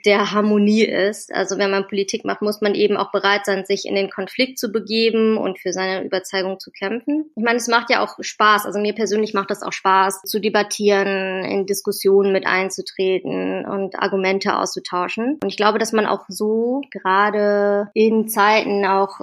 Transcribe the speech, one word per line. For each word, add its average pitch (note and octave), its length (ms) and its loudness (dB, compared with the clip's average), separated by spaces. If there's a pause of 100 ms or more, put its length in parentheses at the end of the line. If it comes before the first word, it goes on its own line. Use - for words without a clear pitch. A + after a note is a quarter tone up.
der G3+ 280 4
Harmonie G#3 520 4
ist. - 500 -2
Also F#3+ 220 -2
wenn G3 140 0
man G3 180 -2
Politik G3+ 380 -4
macht, G3 160 -4
muss G#3 180 -4
man G#3 140 2
eben G3+ 240 2
auch G3+ 120 -2
bereit G3+ 360 0
sein, F#3+ 180 -2
sich G3+ 220 -4
in G3 80 -4
den G3 160 -2
Konflikt B3+ 480 -4
zu - 120 -4
begeben A3 680 0
und F#3 200 -4
für F#3 140 -6
seine F#3 320 -4
Überzeugung F#3+ 560 -4
zu - 100 -18
kämpfen. B3+ 640 -4
Ich G#3+ 60 -4
meine, A#3 140 2
es A#3 120 -4
macht A#3 200 0
ja G#3 160 2
auch - 160 -10
Spaß. G#3+ 460 2
Also G3+ 140 -4
mir G#3 140 0
persönlich G#3 380 -2
macht G3 180 -4
das G3+ 120 -4
auch F#3+ 100 -8
Spaß, F#3+ 540 0
zu G#3 140 -4
debattieren, G3 1080 0
in G3 180 -2
Diskussionen G3 680 2
mit F#3+ 140 2
einzutreten F#3 1160 -2
und G3 340 -6
Argumente F#3+ 560 0
auszutauschen. G3 200 -2
Und G3 720 -4
ich G3 80 -8
glaube, G#3 220 2
dass A3 140 -2
man G#3+ 120 2
auch - 220 -2
so A3+ 640 -2
gerade G3+ 1040 0
in A3 320 4
Zeiten G#3 580 2
auch, G3 380 0